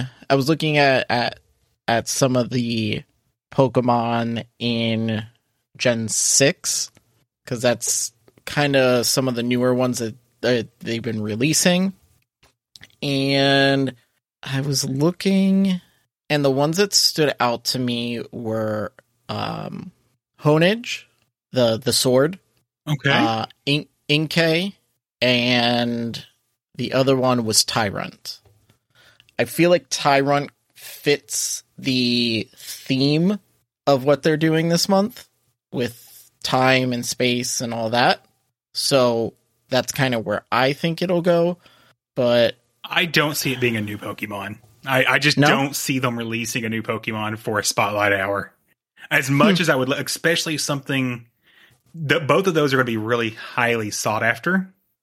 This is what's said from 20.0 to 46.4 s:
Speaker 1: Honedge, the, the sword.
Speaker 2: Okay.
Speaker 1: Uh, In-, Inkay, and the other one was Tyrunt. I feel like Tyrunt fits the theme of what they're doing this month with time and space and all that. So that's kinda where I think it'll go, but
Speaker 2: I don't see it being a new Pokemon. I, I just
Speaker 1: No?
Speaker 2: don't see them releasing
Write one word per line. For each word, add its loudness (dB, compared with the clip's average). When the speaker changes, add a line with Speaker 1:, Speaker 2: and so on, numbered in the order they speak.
Speaker 1:
Honedge, 0
the, 2
the -2
sword. 2
Speaker 2:
Okay. 0
Speaker 1:
Uh, 0
In-, -2
Inkay, 0
and 0
the -6
other 2
one 2
was 2
Tyrunt. -6
I 2
feel 2
like 2
Tyrunt 2
fits -4
the 0
theme 0
of 2
what 2
they're 2
doing 2
this 0
month -2
with -8
time 2
and -6
space -2
and -6
all -4
that. 2
So 0
that's -2
kinda 0
where -4
I 2
think -4
it'll 0
go, 2
but 2
Speaker 2:
I -2
don't 0
see -4
it -6
being 0
a -2
new -6
Pokemon. -10
I, 2
I 0
just 0
Speaker 1:
No? 4
Speaker 2:
don't 0
see -4
them -4
releasing -6